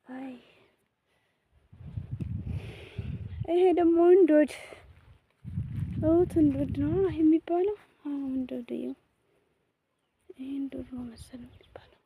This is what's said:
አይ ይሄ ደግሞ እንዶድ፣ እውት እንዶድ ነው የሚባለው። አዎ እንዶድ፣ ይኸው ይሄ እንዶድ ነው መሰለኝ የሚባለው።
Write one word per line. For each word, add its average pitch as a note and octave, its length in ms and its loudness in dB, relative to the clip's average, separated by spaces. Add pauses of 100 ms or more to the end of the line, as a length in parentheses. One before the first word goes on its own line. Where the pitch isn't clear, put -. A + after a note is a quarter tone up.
አይ C4 260 -14 (3250)
ይሄ F4 160 2 (100)
ደግሞ E4 260 4 (100)
እንዶድ፣ D#4 420 8 (1500)
እውት E4+ 340 4
እንዶድ C#4+ 420 2
ነው D4 140 0 (180)
የሚባለው። E4 680 2 (240)
አዎ C#4+ 180 -8 (100)
እንዶድ፣ B3+ 420 -6
ይኸው B3 260 -8 (1300)
ይሄ C4 260 -14
እንዶድ C4+ 340 -8
ነው B3+ 160 -12
መሰለኝ A#3+ 460 -18
የሚባለው። - 560 -20